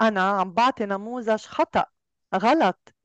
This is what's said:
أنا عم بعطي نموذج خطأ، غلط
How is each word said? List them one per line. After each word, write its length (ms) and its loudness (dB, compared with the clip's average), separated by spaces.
أنا 280 2
عم 240 -2
بعطي 320 0
نموذج 600 -4
خطأ، 400 -2
غلط 580 0